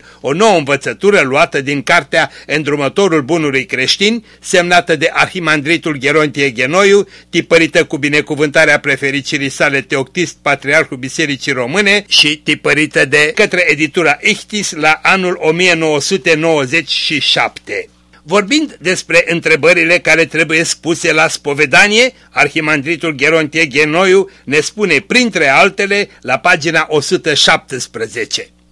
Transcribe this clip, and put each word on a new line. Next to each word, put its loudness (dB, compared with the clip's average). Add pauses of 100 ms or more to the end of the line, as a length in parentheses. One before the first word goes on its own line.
(200)
o -4
nouă 4
învățătură 0
luată 0
din -4
cartea 0 (160)
Îndrumătorul 0
Bunului -2
Creștin, -2 (160)
semnată 2
de -2
arhimandritul -2
Gerontie 0
Ghenoiu, 2 (220)
tipărită 2
cu -6
binecuvântarea 0
prefericirii -4
sale -2
Teoctist, -4
patriarhul -2
Bisericii -6
Române, 0
și 2
tipărită 0
de 2
către 2
editura 0
Ichtis -4
la 0
anul 0
o 2
mie 2
nouă 0
sute 0
nouăzeci 0
și -4
șapte. -4 (340)
Vorbind -2
despre 0
întrebările 2
care 2
trebuie 0
spuse -2
la 2
spovedanie, 2 (180)
arhimandritul -2
Gerontie 0
Ghenoiu 2 (140)
ne 0
spune, -2
printre 0
altele, 0 (120)
la -2
pagina 0
o 0
sută -2
șaptesprezece: -4 (240)